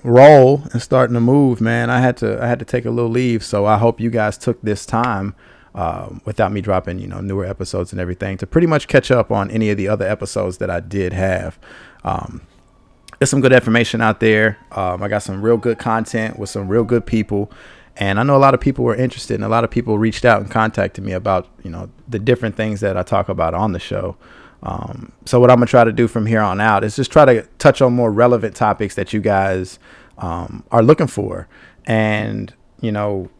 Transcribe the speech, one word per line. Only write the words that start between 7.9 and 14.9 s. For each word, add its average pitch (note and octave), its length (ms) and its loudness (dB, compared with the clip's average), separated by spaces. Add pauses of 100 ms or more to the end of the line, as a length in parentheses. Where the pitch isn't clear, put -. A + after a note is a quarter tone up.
and F#2+ 80 -8
everything F#2 380 -8
to G2+ 80 -8
pretty E3+ 200 2
much D#3+ 220 -2
catch - 220 2
up A#2+ 200 2
on G2+ 200 -2
any A2 200 -2
of G2+ 60 0
the G2 120 -4
other G#2 180 -2
episodes G2 520 -6
that F#2+ 120 -6
I F2 100 -4
did F#2 320 -6
have. F#2 460 -4 (460)
Um, F#2+ 380 -8 (760)
there's C3+ 120 0
some C3+ 100 2
good B2+ 120 4
information A#2 480 2
out A2 200 0
there. G#2+ 380 2 (140)
Um, G2 300 -6